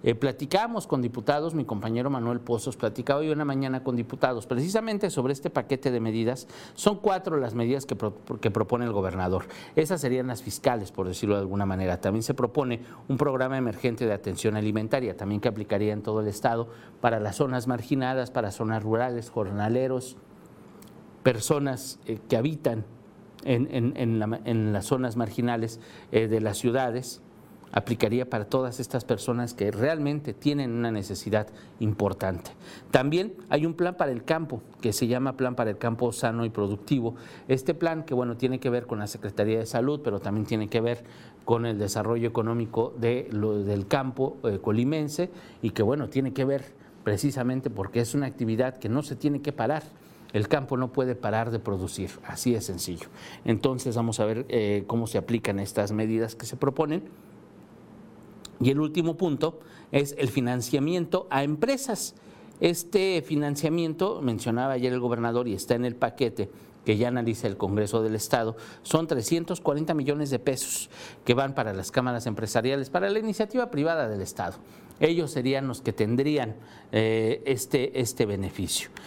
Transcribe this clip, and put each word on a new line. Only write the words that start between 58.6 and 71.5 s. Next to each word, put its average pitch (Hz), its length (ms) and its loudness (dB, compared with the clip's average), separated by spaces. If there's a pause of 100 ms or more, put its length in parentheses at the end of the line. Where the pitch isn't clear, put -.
el 143 80 2
último 160 380 0
punto 156 420 0 (320)
es 143 260 2
el 139 120 0
financiamiento 143 1000 0
a 139 140 2
empresas. 214 720 -2 (440)
Este 175 640 2
financiamiento, 160 1040 0
mencionaba 123 500 0
ayer 127 180 2
el 127 80 0
gobernador 120 480 0
y 107 60 0
está 98 220 2
en 120 100 0
el 120 100 -2
paquete 113 540 0 (340)
que 107 140 4
ya 120 120 4
analiza 117 360 0
el 98 100 0
Congreso 104 460 2
del 110 140 2
Estado, 113 420 0 (240)
son 160 240 4
trescientos 165 560 0
cuarenta 156 320 0
millones 147 380 0
de 123 80 0
pesos - 500 -2 (340)
que 120 120 4
van 135 180 0